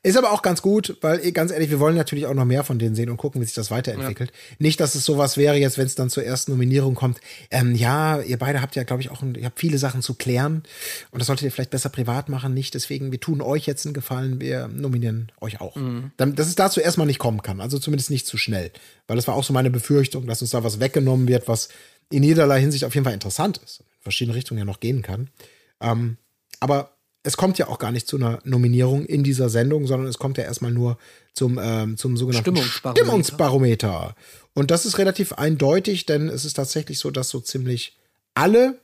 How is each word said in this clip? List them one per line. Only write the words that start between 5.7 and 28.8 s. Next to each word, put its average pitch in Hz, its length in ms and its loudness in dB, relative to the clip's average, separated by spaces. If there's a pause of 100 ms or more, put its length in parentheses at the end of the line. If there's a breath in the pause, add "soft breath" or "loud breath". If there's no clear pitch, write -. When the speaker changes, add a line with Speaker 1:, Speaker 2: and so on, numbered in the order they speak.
Speaker 1:
wenn's 135 180 0
dann 127 140 0
zur 135 140 -2
ersten 127 300 -4
Nominierung 131 420 2
kommt. 123 240 0 (320 loud breath)
Ähm, 123 240 2
ja, 147 460 2
ihr 120 180 -4
beide 135 220 0
habt 139 160 -4
ja, 127 60 -2
glaub 127 180 -4
ich, 127 100 -8
auch 135 100 -12
ein, 127 140 -4
ihr 110 100 -8
habt - 140 -8
viele 156 180 0
Sachen 131 240 -2
zu 127 120 -6
klären 143 500 -2 (480 loud breath)
und 123 80 -8
das 120 80 -2
solltet 139 160 -2
ihr 131 80 -2
vielleicht - 200 -6
besser 131 180 -4
privat 127 400 -4
machen, 131 240 -4
nicht. 135 200 -4
Deswegen, 135 380 -6
wir 127 80 -6
tun 147 220 -4
euch 147 240 -2
jetzt 143 200 -4
einen 147 80 -6
Gefallen, 131 460 -4
wir 127 300 -6
nominieren 117 600 -2 (120)
euch 107 180 -10
auch. - 160 -10
Speaker 2:
Mhm. 127 400 -6
Speaker 1:
Dann, 135 200 2
dass 156 120 0
es 170 80 -2
dazu - 240 4
erstmal 160 280 2
nicht 139 120 0
kommen 110 220 0
kann, 95 180 -6
also 127 200 -4
zumindest 143 320 -2
nicht 131 140 -2
zu - 120 -6
schnell. 95 340 -4 (360 loud breath)
Weil 113 100 0
das 120 100 0
war 107 80 0
auch 131 80 0
so - 80 -4
meine 127 180 4
Befürchtung, 131 560 0
dass 113 160 -4
uns 120 100 -4
da 117 120 0
was 107 160 -2
weggenommen 131 480 2
wird, 123 220 2
was 113 180 0 (420 loud breath)
in 143 140 4
jederlei 147 380 6
Hinsicht 139 240 0
auf 120 80 -6
jeden 143 100 2
Fall 123 100 0
interessant 151 440 -2
ist, - 240 -20
in - 40 -20 (140)
verschiedene 117 380 -4
Richtungen 117 220 -6
ja 101 60 -4
noch 101 140 -6
gehen 120 220 -2
kann. 110 280 -6 (520 soft breath)
Ähm, 117 340 0 (460)
aber 139 300 0 (340)
es 127 120 -2
kommt 190 200 2
ja - 120 0
auch 117 100 -8
gar 117 140 -2
nicht 120 120 -2
zu 143 120 -4
einer 117 260 0
Nominierung 127 600 4